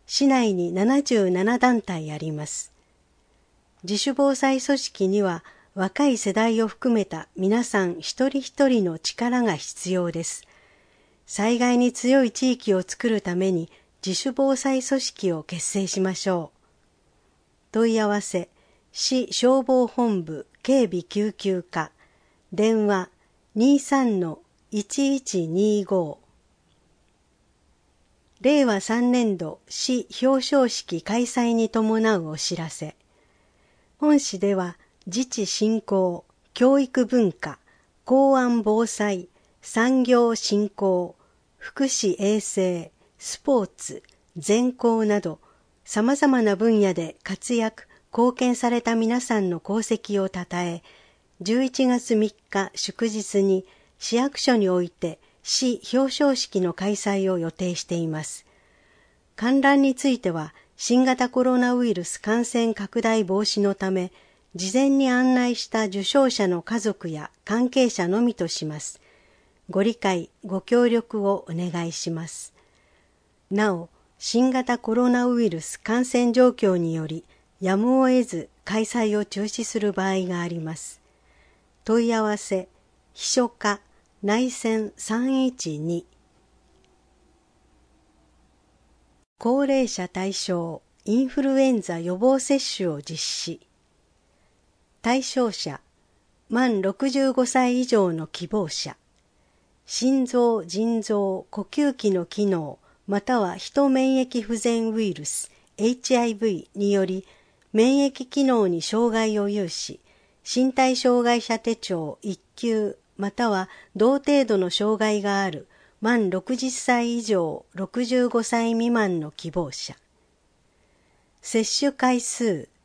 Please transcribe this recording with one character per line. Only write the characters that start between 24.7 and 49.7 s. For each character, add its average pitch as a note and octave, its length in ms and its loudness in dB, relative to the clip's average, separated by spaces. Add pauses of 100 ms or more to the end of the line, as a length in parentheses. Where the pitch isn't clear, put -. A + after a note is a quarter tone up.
一 C#4 440 0
一 G3 320 -2
二 G3+ 380 2
五。 F3 360 -2 (2250)
令 C#4+ 240 4
和 G#3 160 2
三 A#3+ 320 2
年 A3+ 240 2
度 E3 320 -10
市 - 400 -4 (140)
表 C4 200 4
彰 C4 280 2
式 - 320 -8
開 A#3 200 0
催 A#3+ 300 0
に A3+ 160 2
伴 A3 480 2
う E3 120 -4
お D#3 100 -8
知 - 180 -4
ら D#3+ 140 -8
せ。 - 260 -12 (1040)
本 D4+ 220 4
市 G3+ 180 -6
で G3+ 160 0
は、 F3+ 240 -4 (280)
自 A3+ 200 -4
治 A3 200 -4
振 A3 340 0
興、 F#3 440 -2 (280)
教 C4+ 280 6
育 B3+ 260 0
文 A#3+ 240 2
化、 - 300 -10 (440)
公 C4+ 320 6
安 A#3+ 260 2
防 G#3+ 240 2
災、 G3 420 -2 (340)
産 B3+ 400 2
業 A#3+ 320 4
振 G#3 340 0
興、 F3+ 460 -2 (440)
福 - 260 -4
祉 G#3+ 340 0
衛 G#3 220 0
生、 F3+ 500 -2 (260)
ス - 220 -12
ポ B3+ 240 2
ー F#3 140 -6
ツ、 - 260 -14 (340)
善 A#3 360 2
行 A3+ 320 2
な G#3 160 2
ど、 D#3+ 180 -6 (460)
様 A#3 320 0
々 C4+ 260 4
な G3+ 140 2
分 A3 240 2
野 G3 120 4
で E3+ 300 -6
活 - 320 -6
躍、 A3 320 -2 (260)
貢 B3 220 2
献 B3 220 0
さ A#3+ 120 -2
れ A#3+ 120 0
た A#3 160 0
皆 A3+ 240 0
さ A#3 180 -2
ん F#3+ 100 0
の E3+ 160 -4
功 A3 180 -2